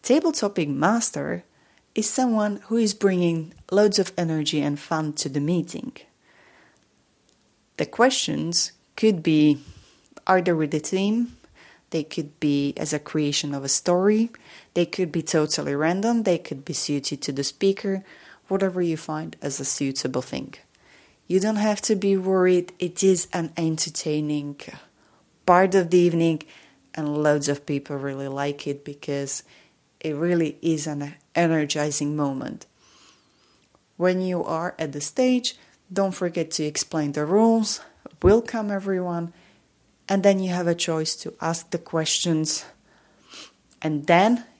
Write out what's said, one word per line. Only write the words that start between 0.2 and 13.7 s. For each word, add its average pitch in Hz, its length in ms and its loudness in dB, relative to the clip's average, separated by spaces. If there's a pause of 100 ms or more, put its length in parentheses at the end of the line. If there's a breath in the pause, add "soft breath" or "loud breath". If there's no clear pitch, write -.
topic 196 380 -2
master 165 720 0 (520 soft breath)
is 214 140 0
someone 214 560 2
who 226 100 -2
is 220 180 2
bringing 175 600 0 (180)
loads 208 260 4
of 185 200 0
energy 156 440 0
and 143 160 -2
fun 156 360 -4
to - 160 -4
the 139 100 -2
meeting. 170 540 -4 (1800 soft breath)
The 151 80 0
questions 170 880 0 (240)
could 196 260 2
be 151 360 4 (680 loud breath)
either 180 280 4
with 156 160 -2
the 156 100 -2
team, 208 560 -2 (540 soft breath)
they 160 120 -2
could 147 360 -8
be 143 360 0
as - 160 -4
a 151 80 -2
creation 147 540 -2
of 139 100 -6
a 139 60 -6
story, 208 600 2 (440 loud breath)